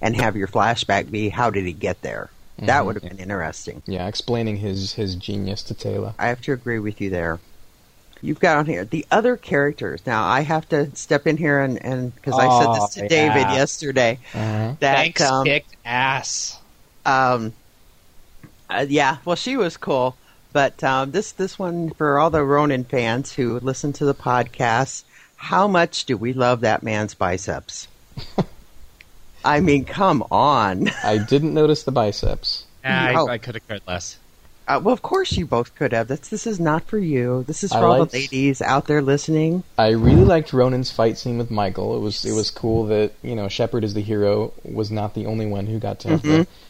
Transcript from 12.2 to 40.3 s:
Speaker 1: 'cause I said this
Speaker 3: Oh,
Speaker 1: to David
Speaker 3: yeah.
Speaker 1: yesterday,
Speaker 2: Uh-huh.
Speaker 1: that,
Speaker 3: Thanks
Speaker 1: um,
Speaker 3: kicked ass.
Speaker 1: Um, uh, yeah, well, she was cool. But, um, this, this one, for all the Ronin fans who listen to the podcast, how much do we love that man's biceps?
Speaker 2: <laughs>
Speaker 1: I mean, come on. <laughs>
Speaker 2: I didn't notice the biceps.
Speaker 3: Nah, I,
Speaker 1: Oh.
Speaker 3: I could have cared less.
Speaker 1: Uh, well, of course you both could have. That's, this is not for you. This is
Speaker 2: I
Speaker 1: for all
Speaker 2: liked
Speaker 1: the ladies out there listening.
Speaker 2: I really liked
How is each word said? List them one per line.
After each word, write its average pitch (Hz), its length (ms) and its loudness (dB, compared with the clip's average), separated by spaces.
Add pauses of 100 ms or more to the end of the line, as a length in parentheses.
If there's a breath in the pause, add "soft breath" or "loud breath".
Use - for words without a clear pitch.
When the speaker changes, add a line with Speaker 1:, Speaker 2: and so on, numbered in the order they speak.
Speaker 1:
'cause 127 120 -2
I 127 140 4 (160)
said 117 100 4
this 104 240 -2
Speaker 3:
Oh, - 40 -6
Speaker 1:
to 202 60 -2
David 151 340 4
Speaker 3:
yeah. 98 120 2
Speaker 1:
yesterday, 131 640 2 (160 loud breath)
Speaker 2:
Uh-huh. 110 460 -2
Speaker 1:
that, 139 160 4
Speaker 3:
Thanks 160 240 0
Speaker 1:
um, 135 240 2
Speaker 3:
kicked 143 400 0
ass. 127 720 -2 (460)
Speaker 1:
Um, 127 480 2 (1160)
uh, 131 180 -2
yeah, 139 360 2
well, 175 120 0
she 254 200 -4
was 185 200 -2
cool. 127 400 -2 (360 soft breath)
But, 139 320 0
um, 135 260 0
this, 190 220 -4
this 185 260 -6
one, 170 320 -4
for 147 300 2
all 160 100 4
the 156 140 2
Ronin 143 400 2
fans 123 480 -2
who 120 260 -2
listen 131 360 -4
to - 100 -4
the 139 100 2
podcast, 123 880 0 (320 soft breath)
how 180 320 0
much 175 380 2
do 123 120 -2
we 113 160 -2
love 123 280 2
that 113 240 2
man's 107 300 -2
biceps? - 760 -4
Speaker 2:
<laughs> - 1500 -12
Speaker 1:
I 147 160 4
mean, 143 240 4
come 180 460 2
on. 113 680 2
<laughs> - 80 -8
Speaker 2:
I 107 140 2
didn't 143 360 2
notice 151 280 4
the - 100 -6
biceps. - 720 -2 (200)
Speaker 3:
Nah, 131 60 -2
I, 131 240 2
Speaker 1:
Oh. 156 140 2
Speaker 3:
I 120 100 -2
could 110 180 -10
have - 100 -14
cared 104 200 -10
less. 90 300 -6 (500)
Speaker 1:
Uh, 135 160 2
well, 220 120 4
of - 80 -4
course 381 340 0
you 185 80 -2
both 120 300 -2
could 131 180 -2
have. 113 160 0
That's, 135 220 -6
this - 160 -6
is 214 120 -4
not 160 260 2
for 220 140 -4
you. 127 480 0
This - 180 -8
is 185 80 -2
Speaker 2:
I 113 80 2
Speaker 1:
for - 60 2
all 131 120 4
Speaker 2:
liked 156 140 2
Speaker 1:
the 127 80 -2
ladies 135 420 0
out 135 240 0
there 151 160 2
listening. 156 600 0 (140)
Speaker 2:
I 110 140 4
really 113 340 8
liked 160 300 4